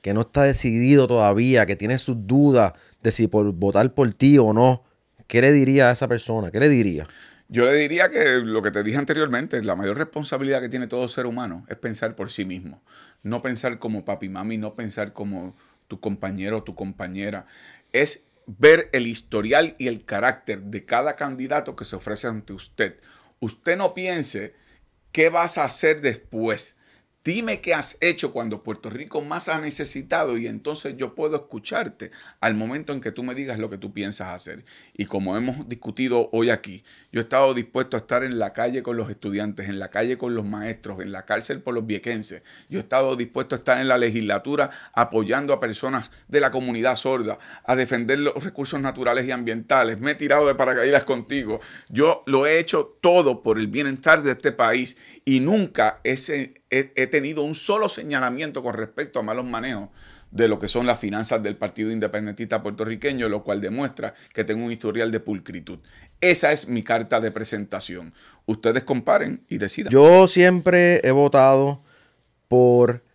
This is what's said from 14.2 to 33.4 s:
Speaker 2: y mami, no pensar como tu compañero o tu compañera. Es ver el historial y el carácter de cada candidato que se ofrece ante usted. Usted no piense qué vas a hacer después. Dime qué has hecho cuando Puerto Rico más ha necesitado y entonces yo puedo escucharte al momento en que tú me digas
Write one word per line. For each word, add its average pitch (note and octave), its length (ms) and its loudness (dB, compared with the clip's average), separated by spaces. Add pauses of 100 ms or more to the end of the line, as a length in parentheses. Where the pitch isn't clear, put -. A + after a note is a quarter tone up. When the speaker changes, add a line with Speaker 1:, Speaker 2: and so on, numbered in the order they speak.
Speaker 2:
y F#2 40 -10
mami, G2+ 280 -8
no G#2+ 160 -8
pensar G#2 400 -8
como G2 420 -10 (320)
tu G2 120 -16
compañero G2 600 -6
o - 40 -12
tu - 100 -16
compañera. G2 720 -10 (460)
Es - 360 -2 (200)
ver D#3 460 6
el B2 140 -2
historial A#2 680 0
y B2+ 120 -6
el A2 160 -8
carácter G2+ 580 -4
de G2+ 220 -12
cada C#3 320 -2
candidato C3+ 580 -6
que - 80 -14
se G2+ 140 -12
ofrece G#2+ 300 -8
ante G#2+ 260 -8
usted. F#2+ 420 -6 (460)
Usted E3+ 340 -2
no D3+ 180 -2
piense E3 640 -8 (560)
qué D#3+ 180 4
vas E3+ 280 0
a D3 80 0
hacer D#3 340 0
después. A#2 760 -4 (460)
Dime A3+ 380 -4
qué E3 140 0
has - 260 -8
hecho E3 300 0
cuando A2 320 -8
Puerto A2+ 260 -10
Rico C#3+ 320 -10
más D3+ 260 -8
ha D#3+ 140 -2
necesitado C#3+ 800 -4
y A#2 80 -8
entonces C3+ 500 -10
yo C3 160 -8
puedo D3+ 220 -4
escucharte - 720 -8 (300)
al A2+ 160 0
momento C3+ 380 -6
en C3+ 60 -8
que A#2 120 -8
tú A#2+ 100 -12
me B2+ 140 -8
digas C3 240 -10